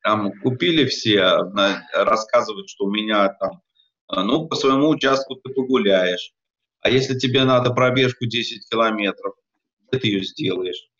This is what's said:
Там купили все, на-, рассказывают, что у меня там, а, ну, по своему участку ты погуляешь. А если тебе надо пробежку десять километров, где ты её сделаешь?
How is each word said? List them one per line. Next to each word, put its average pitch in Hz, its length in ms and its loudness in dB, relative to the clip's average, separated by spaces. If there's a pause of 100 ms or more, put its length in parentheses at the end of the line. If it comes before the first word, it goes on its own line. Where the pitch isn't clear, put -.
Там 107 300 -2 (100)
купили 151 420 0
все, 92 680 2
на-, 98 300 0 (100)
рассказывают, 104 760 0
что - 160 -6
у 98 60 -2
меня 104 380 0 (120)
там, 92 220 -8 (440)
а, - 160 -4
ну, 147 240 -2
по - 80 -6
своему 139 340 2
участку 135 460 0
ты - 180 -16
погуляешь. 98 800 0 (500)
А 104 80 2
если 131 280 2
тебе 131 260 2
надо 123 260 4
пробежку 127 560 0
десять 113 440 -6
километров, 107 640 -2 (540)
где - 100 -2
ты 110 100 -2
её 98 140 0
сделаешь? 92 680 -6 (100)